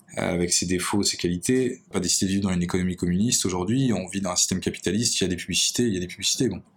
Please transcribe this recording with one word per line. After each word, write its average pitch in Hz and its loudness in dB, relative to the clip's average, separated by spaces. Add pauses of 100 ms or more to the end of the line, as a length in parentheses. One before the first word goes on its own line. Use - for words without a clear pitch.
(180)
euh, 92 0
avec 87 0
ses - 2
défauts, 92 0
ses - 0
qualités, 120 0 (100)
pas 98 -2
décider 90 0
de 95 0
vivre 98 0
dans 92 0
une 87 2
économie 90 0
communiste 95 0
aujourd'hui, 101 2
on 92 -2
vit 95 -6
dans 90 -2
un 90 -4
système - 0
capitaliste, 101 0
il 95 2
y - 0
a - 0
des 90 2
publicités, - 0
il 113 2
y 92 0
a - -2
des 90 -4
publicités, 107 -2
bon. 87 -6 (140)